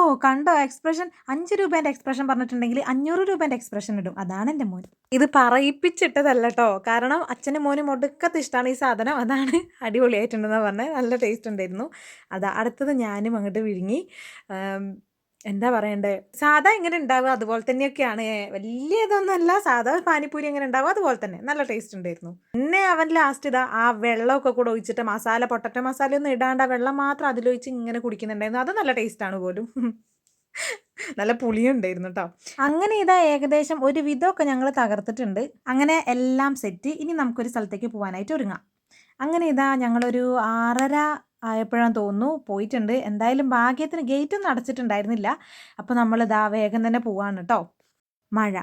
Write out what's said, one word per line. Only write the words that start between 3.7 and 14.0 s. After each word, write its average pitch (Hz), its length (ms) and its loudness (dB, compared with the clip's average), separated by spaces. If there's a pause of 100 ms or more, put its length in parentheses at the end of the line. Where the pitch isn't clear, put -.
ഇടും. 180 220 -6
അതാണ് 190 300 -2
എൻ്റെ 294 160 -2
മോൻ. 180 160 -6 (300)
ഇത് 262 200 6
പറയിപ്പിച്ചിട്ടതല്ല 277 1160 4
ട്ടോ. 233 200 2 (100)
കാരണം 233 500 0
അച്ഛനും 285 340 -4
മോനും 285 280 0
ഒടുക്കത്തെ 285 480 -2
ഇഷ്ടമാണ് 254 300 -2
ഈ 262 100 -2
സാധനം. 247 380 0
അതാണ് 269 400 2 (240)
അടിപൊളിയായിട്ടുണ്ടെന്നാ 220 800 2
പറഞ്ഞത്. 214 320 -2
നല്ല 254 220 0
ടേസ്റ്റ് 226 340 -2
ഉണ്ടായിരുന്നു. 190 380 -6 (440)
അതാ 190 220 -2
അടുത്തത് 240 440 -2
ഞാനും 220 380 -2
അങ്ങോട്ട് 202 260 -2
വിഴുങ്ങി. 202 400 -2 (480)